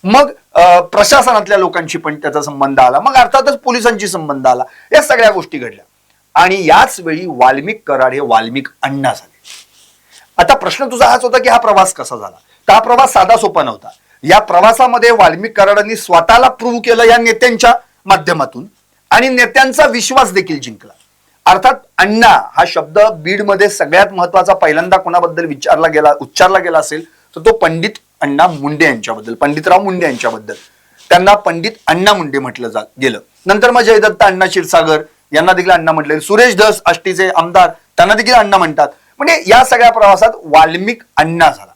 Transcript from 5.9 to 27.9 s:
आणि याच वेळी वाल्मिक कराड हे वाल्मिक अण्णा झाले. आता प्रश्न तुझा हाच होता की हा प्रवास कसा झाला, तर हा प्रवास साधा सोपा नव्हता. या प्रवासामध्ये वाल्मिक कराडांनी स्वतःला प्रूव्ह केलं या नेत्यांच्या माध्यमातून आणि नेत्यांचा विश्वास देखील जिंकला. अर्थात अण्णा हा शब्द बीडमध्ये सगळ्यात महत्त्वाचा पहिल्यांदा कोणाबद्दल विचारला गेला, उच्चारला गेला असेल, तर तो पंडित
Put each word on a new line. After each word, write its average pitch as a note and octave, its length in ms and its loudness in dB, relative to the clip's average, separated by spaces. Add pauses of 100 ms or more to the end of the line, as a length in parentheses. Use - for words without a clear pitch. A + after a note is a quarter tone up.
आणि F#3 320 0
याच G#3+ 320 2
वेळी E3 280 -8
वाल्मिक C#3 600 -2
कराड C3 260 -2
हे C3+ 60 -6
वाल्मिक A#2 480 -4 (140)
अण्णा C3+ 320 -4
झाले. - 180 -18 (1040)
आता - 180 2
प्रश्न F#3 300 -6
तुझा A#3+ 200 0
हाच B3 180 0
होता B3 140 -2
की B3 120 0
हा - 80 2
प्रवास G3 360 0
कसा C3 220 -12
झाला, G2+ 200 -16 (320)
तर G3+ 60 4
हा G#3+ 60 6
प्रवास B3 340 0
साधा F#3+ 220 4
सोपा F#3+ 280 -2
नव्हता. A2 260 -10 (340)
या F3 160 4
प्रवासामध्ये A3+ 720 2
वाल्मिक G3+ 460 0
कराडांनी G#3 380 0
स्वतःला G#3+ 540 2
प्रूव्ह A#3+ 300 -6
केलं A#3 240 0
या A#3 140 6
नेत्यांच्या A#3 580 2 (300)
माध्यमातून D#3+ 600 -2 (440)
आणि B3 200 2
नेत्यांचा C4 560 0
विश्वास A#3+ 460 -2
देखील F3+ 280 -4
जिंकला. A2 320 -20 (540)
अर्थात F#3+ 280 2 (240)
अण्णा G#3 560 2
हा E3 140 0
शब्द D#3+ 320 -4
बीडमध्ये G3+ 720 0
सगळ्यात F#3+ 440 0
महत्त्वाचा F3+ 400 0
पहिल्यांदा F3+ 440 0
कोणाबद्दल E3+ 480 -4
विचारला D#3 420 -2
गेला, D3+ 340 2
उच्चारला F#3 380 -2
गेला E3+ 200 -2
असेल, A#2+ 300 -8
तर - 300 -20
तो A3+ 180 2
पंडित E3 320 -4 (320)